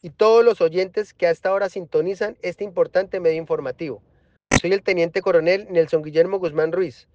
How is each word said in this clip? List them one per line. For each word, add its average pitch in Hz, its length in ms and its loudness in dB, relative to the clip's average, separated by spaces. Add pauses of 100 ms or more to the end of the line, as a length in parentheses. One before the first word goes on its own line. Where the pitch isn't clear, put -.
y 170 80 -16
todos 226 340 4
los 226 160 4
oyentes 185 520 -2
que - 140 -2
a 170 40 4
esta 185 220 -2
hora 196 160 -2
sintonizan 185 760 -4
este 180 220 -8
importante 185 560 -2
medio 160 180 0
informativo. 151 640 -8 (580)
Soy 175 120 -2
el 196 100 -2
teniente 175 400 -2
coronel 185 480 2
Nelson 160 320 0
Guillermo 165 360 0
Guzmán 160 340 -2
Ruiz 175 420 -6